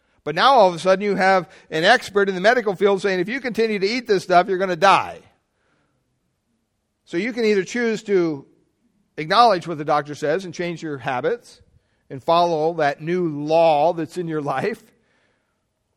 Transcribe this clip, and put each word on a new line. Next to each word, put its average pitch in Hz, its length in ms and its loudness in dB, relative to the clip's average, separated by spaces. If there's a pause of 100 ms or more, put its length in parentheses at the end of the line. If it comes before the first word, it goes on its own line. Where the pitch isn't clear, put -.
(240)
But 151 100 -6
now 233 200 4
all 208 140 6
of 175 60 -2
a 165 40 -10
sudden 190 240 2
you 202 140 -2
have 190 320 2 (220)
an 160 140 -2
expert 202 440 2
in 190 60 -4
the 180 60 -6
medical 214 340 2
field 196 260 0
saying, 185 200 -2
"If 180 80 -4
you 254 120 -6
continue 220 380 -2
to 190 80 -2
eat 247 200 -4
this 190 180 0
stuff, 180 240 4
you're 190 100 -2
gonna 185 180 -2
die." 143 460 2 (1800)
So - 120 -10
you 220 160 -4
can 233 140 -2
either 202 180 2
choose 233 380 -4
to 170 420 -2 (720)
acknowledge 190 500 2
what 160 120 -8
the 151 60 -10
doctor 147 300 -2
says 156 300 -4
and 175 80 -14
change 175 300 -8
your 151 160 -10
habits 139 640 -6 (480)
and 139 120 -14
follow 170 520 0
that 147 260 -2
new 175 280 -4 (160)
law 160 480 4
that's 165 240 -8
in 170 120 -6
your 156 120 -4
life, 143 420 -6 (1160)